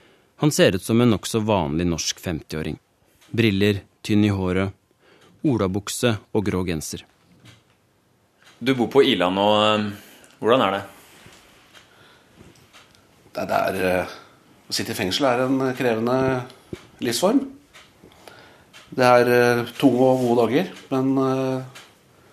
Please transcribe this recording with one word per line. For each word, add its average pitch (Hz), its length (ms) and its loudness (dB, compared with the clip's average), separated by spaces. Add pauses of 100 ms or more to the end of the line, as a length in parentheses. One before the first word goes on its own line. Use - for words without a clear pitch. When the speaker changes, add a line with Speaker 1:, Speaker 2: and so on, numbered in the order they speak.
(420)
Speaker 1:
Han 151 80 4
ser 143 240 4
ut 92 80 -6
som 113 180 0
en 120 140 4
nokså 104 320 -4
vanlig 87 400 0
norsk 82 340 -4
femtiåring. 78 540 -8 (560)
Briller, 101 540 0 (180)
tynn 104 240 2
i 104 80 0
håret, 95 400 -4 (720)
olabukse 104 720 -2 (180)
og 107 160 0
grå 92 160 -2
genser. 82 400 -8 (1500)
Speaker 2:
Du 123 160 0
bor 117 160 0
på 135 160 6
Ila 90 240 2
nå. 98 160 2 (960)
Hvordan 117 240 4
er - 80 0
det? 101 100 -6 (2500)
Speaker 3:
Det 92 160 -8 (120)
er, 95 160 -4 (160)
eh, 90 200 -4 (540)
å - 60 -8
sitte 92 160 -6
i - 80 -8
fengsel 117 320 -2
er 123 160 0
en 131 140 -2 (180)
krevende 120 380 0 (840)
livsform. 180 420 0 (1500)
Det 135 100 0
er, 123 220 6
eh, 120 380 2 (140)
tunge 123 220 4
og 131 200 4
gode 120 260 2
dager, 156 220 0 (220)
men, 135 280 0
eh, 131 440 -2 (720)